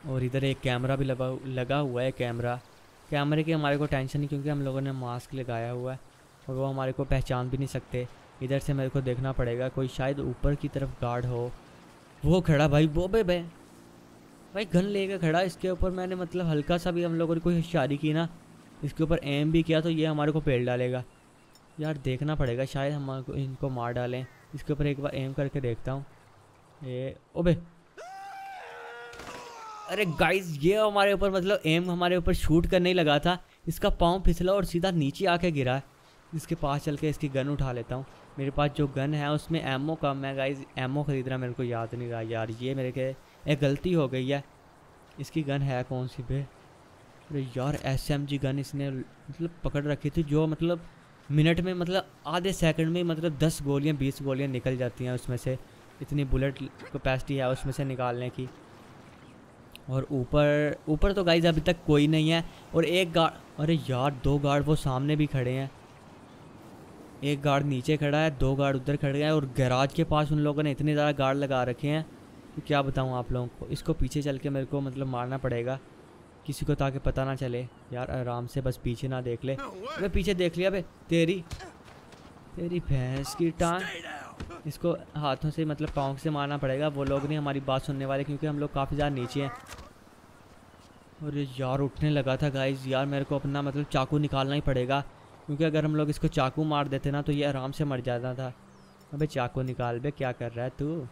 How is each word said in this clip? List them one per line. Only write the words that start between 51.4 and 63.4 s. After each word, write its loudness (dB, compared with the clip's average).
में 0
मतलब 0
आधे 0
second 4
में 0
मतलब 0
दस 2
गोलियाँ 2
बीस -2
गोलियाँ -2
निकल -2
जाती -4
हैं -2
उसमें -4
से, -4
इतनी -2
bullet 0
capacity -2
है 0
उसमें -2
से -2
निकालने -2
की। -8
और 0
ऊपर, 2
ऊपर 4
तो 0
guys 6
अभी 6
तक 2
कोई 6
नहीं 4
है। 2
और 6
एक 2
guard, 4